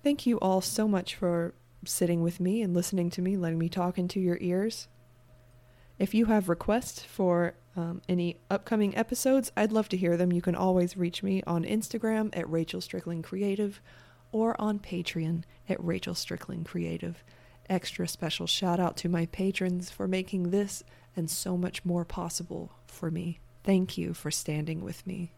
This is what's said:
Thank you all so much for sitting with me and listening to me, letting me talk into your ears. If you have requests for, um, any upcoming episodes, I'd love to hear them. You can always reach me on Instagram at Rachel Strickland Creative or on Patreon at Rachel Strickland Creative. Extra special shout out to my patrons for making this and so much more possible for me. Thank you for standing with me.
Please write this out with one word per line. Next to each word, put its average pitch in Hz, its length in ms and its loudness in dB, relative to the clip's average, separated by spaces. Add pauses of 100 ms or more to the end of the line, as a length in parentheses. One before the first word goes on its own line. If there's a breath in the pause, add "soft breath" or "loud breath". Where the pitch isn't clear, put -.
Thank 285 220 2
you 240 160 4
all 190 180 4
so 214 300 0
much 190 260 0
for 170 380 0 (320)
sitting - 360 2
with 170 200 0
me 196 200 2
and 180 120 0
listening 175 380 0
to 180 100 -4
me, 190 160 0
letting 165 220 0
me 165 100 0
talk 180 280 0
into 180 220 -2
your 175 220 2
ears. 190 480 -2 (1080 soft breath)
If - 160 0
you 226 120 6
have 208 240 4
requests 208 520 0
for, 175 540 2 (220)
um, 170 320 -4
any 175 320 0 (100)
upcoming 202 460 2
episodes, 254 580 2
I'd 208 160 2
love 220 180 2
to 185 80 0
hear 175 200 4
them. 180 160 4
You 175 80 2
can 175 140 2
always 185 420 4
reach 175 260 -2
me 190 240 0
on 170 160 0
Instagram 220 680 0
at - 180 -4
Rachel 165 300 -2
Strickland 170 420 -6
Creative 202 580 -2 (520 loud breath)
or 226 260 2
on 208 200 0
Patreon 170 640 -2 (260 soft breath)
at - 120 -2
Rachel 170 320 -2
Strickland 170 520 -6
Creative. 170 580 -6 (460 loud breath)
Extra 185 400 -2
special 170 380 -4
shout 180 340 2
out - 160 0
to - 100 -4
my 170 200 2
patrons 185 600 -2
for 196 200 -4
making 185 420 0
this 202 320 0 (320 loud breath)
and 165 140 -2
so 185 280 -2
much 180 280 -4
more 175 200 0
possible 170 680 -6 (160)
for - 240 -6
me. 170 280 -4 (240)
Thank 185 340 4
you 170 160 -4
for 151 180 -6
standing 156 520 -4
with - 240 -10
me. 180 300 -8